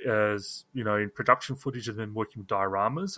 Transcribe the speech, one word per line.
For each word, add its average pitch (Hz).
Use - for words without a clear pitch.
as, 107
you 123
know, 104
in 104
production 127
footage 120
of 107
them 107
working 107
with 95
dioramas. 104